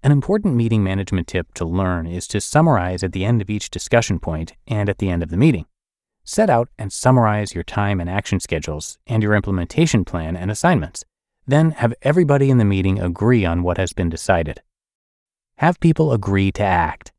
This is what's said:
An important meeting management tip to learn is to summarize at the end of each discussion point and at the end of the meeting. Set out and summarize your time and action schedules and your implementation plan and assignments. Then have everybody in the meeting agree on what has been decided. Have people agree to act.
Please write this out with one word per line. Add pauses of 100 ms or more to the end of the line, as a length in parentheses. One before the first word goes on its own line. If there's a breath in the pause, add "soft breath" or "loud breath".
An
important
meeting
management
tip
to
learn
is
to
summarize
at
the
end
of
each
discussion
point (140)
and
at
the
end
of
the
meeting. (580)
Set
out
and
summarize
your
time
and
action
schedules
and
your
implementation
plan
and
assignments. (440)
Then
have
everybody
in
the
meeting
agree
on
what
has
been
decided. (960)
Have
people
agree
to
act.